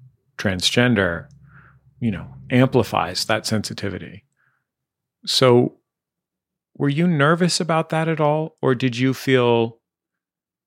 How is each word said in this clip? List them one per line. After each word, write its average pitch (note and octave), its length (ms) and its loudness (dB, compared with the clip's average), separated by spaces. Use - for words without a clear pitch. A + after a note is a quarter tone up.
transgender, G2 920 0
you A#2 120 -4
know, F2 160 -8
amplifies A2 720 2
that A2 220 -2
sensitivity. - 800 -6
So B2 540 2
were C#3+ 140 -2
you D#3+ 180 0
nervous E3 500 2
about D#3+ 300 -2
that D#3+ 180 -2
at D#3+ 140 -4
all? D#3 400 -2
Or C3 140 2
did A#2+ 240 -2
you C3 160 0
feel A#2+ 640 0